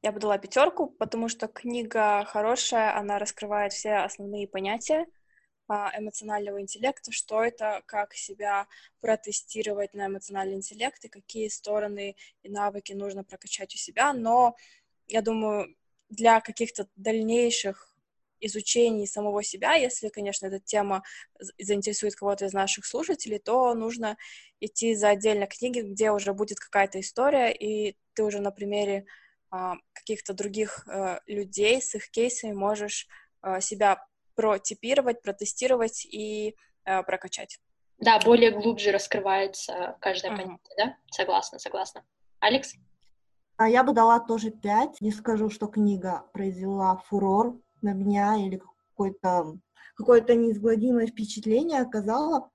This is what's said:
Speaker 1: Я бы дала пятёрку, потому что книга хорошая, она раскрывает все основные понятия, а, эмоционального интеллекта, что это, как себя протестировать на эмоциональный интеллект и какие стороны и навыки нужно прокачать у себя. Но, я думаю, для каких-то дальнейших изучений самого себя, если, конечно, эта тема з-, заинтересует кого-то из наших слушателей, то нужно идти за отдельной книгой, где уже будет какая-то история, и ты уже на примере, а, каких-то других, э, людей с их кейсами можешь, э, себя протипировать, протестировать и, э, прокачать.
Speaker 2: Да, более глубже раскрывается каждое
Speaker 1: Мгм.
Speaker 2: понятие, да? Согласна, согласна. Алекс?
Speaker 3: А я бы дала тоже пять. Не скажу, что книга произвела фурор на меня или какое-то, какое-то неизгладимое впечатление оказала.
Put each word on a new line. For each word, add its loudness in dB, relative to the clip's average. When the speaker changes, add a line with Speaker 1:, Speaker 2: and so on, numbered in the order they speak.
Speaker 1:
Я 0
бы -6
дала 2
пятёрку, 2
потому -4
что -8
книга 0
хорошая, 0
она -2
раскрывает -4
все -2
основные -4
понятия, -2
а, -2
эмоционального -6
интеллекта, -6
что -2
это, -4
как -6
себя -4
протестировать -4
на -6
эмоциональный -8
интеллект -8
и -18
какие -10
стороны -6
и -20
навыки -6
нужно -8
прокачать -12
у -12
себя. 0
Но, 4
я 0
думаю, -2
для 6
каких-то -6
дальнейших 0
изучений 0
самого -4
себя, 0
если, 0
конечно, -6
эта -8
тема -2
з-, -16
заинтересует -2
кого-то -2
из -4
наших -2
слушателей, -4
то 2
нужно -4
идти -2
за 6
отдельной 2
книгой, -4
где 0
уже -2
будет -4
какая-то 0
история, 2
и -4
ты 0
уже -2
на -4
примере, -2
а, -6
каких-то -8
других, -6
э, -4
людей 0
с -8
их -10
кейсами -2
можешь, -4
э, -4
себя 0
протипировать, 0
протестировать -2
и, -6
э, 0
прокачать. -8
Speaker 2:
Да, 6
более 8
глубже 0
раскрывается -2
каждое -2
Speaker 1:
Мгм. -6
Speaker 2:
понятие, -14
да? 0
Согласна, -2
согласна. -8
Алекс? 2
Speaker 3:
А 6
я 6
бы 4
дала 8
тоже -2
пять. 0
Не -2
скажу, -2
что -6
книга 0
произвела 0
фурор 2
на 0
меня 2
или -2
какое-то, -2
какое-то 6
неизгладимое 2
впечатление 0
оказала. -2